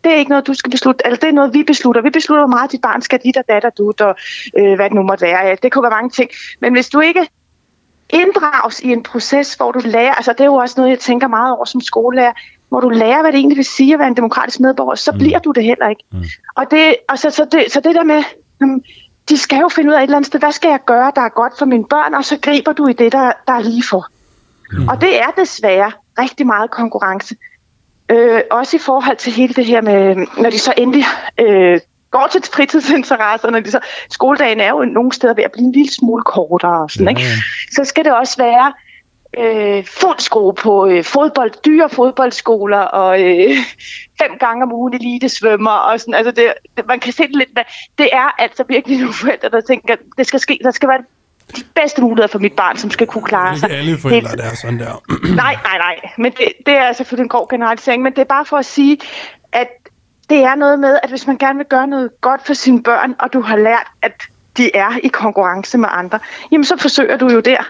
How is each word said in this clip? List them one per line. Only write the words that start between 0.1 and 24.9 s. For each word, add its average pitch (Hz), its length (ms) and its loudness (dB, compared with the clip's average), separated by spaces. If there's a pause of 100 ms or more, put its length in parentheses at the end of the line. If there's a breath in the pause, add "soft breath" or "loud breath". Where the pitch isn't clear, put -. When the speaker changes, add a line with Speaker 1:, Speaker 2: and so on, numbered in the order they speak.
Speaker 1:
er 311 40 4
ikke 285 140 2
noget, 277 160 2
du 277 80 -2
skal 262 160 -6
beslutte, 254 360 0
eller, 240 120 0
"Det 320 100 0
er 311 40 2
noget, 277 220 2
vi 294 100 4
beslutter." 240 380 2
Vi 277 80 2
beslutter, 302 360 2
hvor 247 100 2
meget 254 160 -2
dit 254 100 -4
barn 240 200 -2
skal 254 220 -2
dit 254 120 2
og 254 120 -2
dat 214 160 2
og 233 140 -2
dut, 208 220 -2
og, 196 160 2 (420 loud breath)
øh, 196 160 4
hvad 196 100 0
det 202 100 -2
nu 196 80 2
måtte 190 220 -2
være. 185 220 0
Ja, 190 160 2
det 247 100 2
kunne 269 100 2
være 233 80 2
mange 226 200 -2
ting. 240 200 -2 (300 loud breath)
Men 247 120 0
hvis 247 160 2
du 285 120 2
ikke 330 260 2 (840)
inddrages 294 680 0
i 254 120 0
en 233 100 0
proces, 277 520 -2
hvor 240 180 -2
du 254 120 -2
lærer, 233 300 2
altså 233 180 -2
det 240 80 -4
er 277 40 6
jo 285 100 4
også 247 220 0
noget, 262 140 4
jeg 254 80 2
tænker 254 300 0
meget 233 280 0
over 240 80 -6
som 254 160 -4
skolelærer, 240 520 0 (360 loud breath)
hvor 254 120 -2
du 254 80 2
lærer, 226 340 2
hvad 311 100 2
det 277 60 2
egentlig 277 180 4
vil 269 80 0
sige 269 280 2
at 302 60 2
være 277 100 2
en 240 80 0
demokratisk 247 440 -2
medborger, 262 340 2
så - 180 -2
Speaker 2:
Mm. 202 60 -6
Speaker 1:
bliver 302 200 2
du 311 140 -2
det 233 120 0
heller 233 240 0
ikke. - 240 -6
Speaker 2:
Mm. 90 120 -6 (320 loud breath)
Speaker 1:
Og 269 140 -4
det, 311 260 4 (120)
og 269 100 -4
så, 302 120 0
så 302 220 0
det, 311 200 4
så 277 80 0
det 330 140 2
der 339 100 2
med, 302 180 2 (380)
hmm, 269 220 0 (460 loud breath)
de 302 100 4
skal 269 220 -2
jo 349 80 4
finde 294 220 2
ud 311 40 4
af 294 40 4
et 262 40 4
eller 277 140 2
andet 277 100 2
sted, - 140 -2
"Hvad 294 120 2
skal 330 160 0
jeg 277 180 2
gøre, 254 300 2
der 269 60 0
er 226 60 -2
godt 233 300 -2
for 285 80 0
mine 240 180 2
børn?" 302 300 0
Og 277 100 -2
så 285 180 -2
griber 294 300 0
du 302 140 0
i 247 60 2
det, 233 200 2
der, 262 200 2 (140)
der 262 60 0
er 240 100 0
lige 233 280 -2
for. 185 160 -2 (680)
Speaker 2:
Mm. 92 160 -2
Speaker 1:
Og - 120 -2